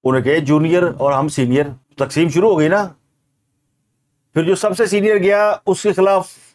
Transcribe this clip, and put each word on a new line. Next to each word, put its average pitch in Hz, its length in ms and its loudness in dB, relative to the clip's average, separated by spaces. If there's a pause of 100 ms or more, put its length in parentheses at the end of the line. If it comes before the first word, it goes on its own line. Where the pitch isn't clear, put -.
उन्हें 131 200 0
कहे, 151 180 0
"जूनियर 160 440 2
और 139 280 -2
हम 139 140 -2
सीनियर", 139 480 -2 (240)
तकसीम 143 300 -2
शुरू 180 200 2
हो 196 60 2
गई 156 140 0
ना। 196 260 -2 (1400)
फिर 160 120 0
जो 185 100 2
सबसे 208 320 -2
सीनियर 202 300 0
गया 202 500 0
उसके 196 260 0
खिलाफ 190 440 0 (180)